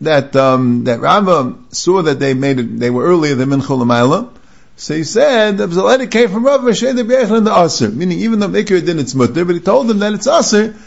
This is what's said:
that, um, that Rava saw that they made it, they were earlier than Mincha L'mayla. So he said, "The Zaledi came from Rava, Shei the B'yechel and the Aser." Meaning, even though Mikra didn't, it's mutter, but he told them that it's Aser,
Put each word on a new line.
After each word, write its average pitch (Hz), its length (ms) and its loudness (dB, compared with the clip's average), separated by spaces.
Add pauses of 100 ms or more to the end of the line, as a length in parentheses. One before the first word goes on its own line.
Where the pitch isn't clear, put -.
that, 143 340 0
um, 127 500 2
that 117 140 -2
Rava 160 600 0 (140)
saw 185 280 0
that 156 180 0
they 139 140 0
made 135 260 0
it, 113 220 -4
they 120 80 0
were 123 160 0
earlier 156 300 2
than 131 160 -2
Mincha 139 280 -2
L'mayla. 123 520 0 (460)
So - 180 -8
he 160 100 -4
said, 214 540 2
"The 208 80 -2
Zaledi 202 440 0
came 226 200 2
from 226 160 -2
Rava, 247 280 2
Shei 247 180 -2
the 247 100 0
B'yechel 226 340 0
and 214 100 2
the 214 80 0
Aser." 156 360 0
Meaning, 170 300 -4
even 226 180 0
though 202 100 -2
Mikra 190 320 0
didn't, 160 200 -2
it's 127 140 -6
mutter, 127 300 0
but 175 120 0
he 170 40 -8
told 226 280 2
them 214 100 0
that 208 160 -2
it's 202 120 -8
Aser, 226 480 2 (120)